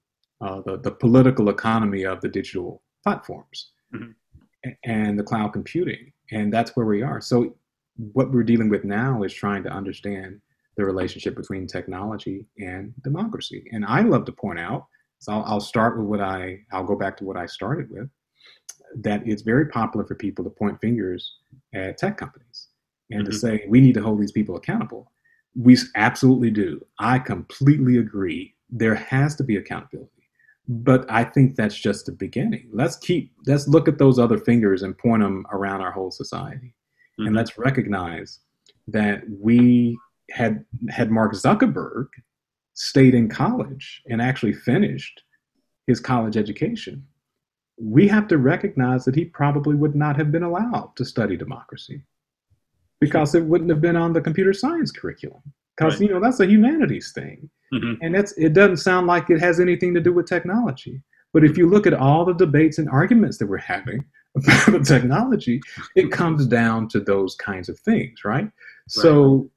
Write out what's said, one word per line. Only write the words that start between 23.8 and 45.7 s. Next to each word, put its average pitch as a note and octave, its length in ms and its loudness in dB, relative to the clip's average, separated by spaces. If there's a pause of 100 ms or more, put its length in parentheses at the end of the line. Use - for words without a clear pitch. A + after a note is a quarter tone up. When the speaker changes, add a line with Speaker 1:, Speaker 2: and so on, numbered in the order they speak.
Speaker 1:
need B2+ 140 8
to A2 80 -2
hold G#2+ 180 -2
these G2+ 120 -4
people G2+ 240 -4
accountable." E3 540 -10 (440)
We B2 180 8
s-, - 220 6
absolutely B2 560 2
do. F#2+ 340 -4 (140)
I A#2+ 200 0
completely C3 800 2
agree. F#2+ 560 -6 (140)
There A2+ 260 0
has C#3 420 -2
to - 80 -2
be G#2+ 120 -2
accountability. - 540 -12 (580)
But B2+ 420 0
I A2+ 140 0
think C3+ 320 2
that's G#2+ 240 -2
just G2+ 260 -4
the - 60 -12
beginning. C#3 600 -8
Let's C3+ 240 -2
keep, - 360 -4 (140)
let's C#3 220 0
look D#3 200 4
at D3 100 0
those C3+ 200 6
other A#2 200 4
fingers G#2 440 2
and F#2+ 160 -10
point A2+ 240 2
'em F#2+ 280 -2
around G2 300 -6
our F#2 120 -8
whole F#2+ 180 -8
society. F#2+ 640 -12 (440)
Speaker 2:
Mm-hmm. A2 100 -6
Speaker 1:
And G#2+ 80 0
let's A#2 200 -2
recognize G2 840 -4 (480)
that G#2 420 -2
we A#2+ 640 4 (340)
had, A2 340 -4 (260)
had A2+ 200 -2
Mark A2 240 2
Zuckerberg C#3 720 -2 (640)
stayed C3 400 6
in A#2 140 4
college C#3 800 -6
and A2+ 100 -2
actually B2 320 -2
finished C#3 720 -2 (640)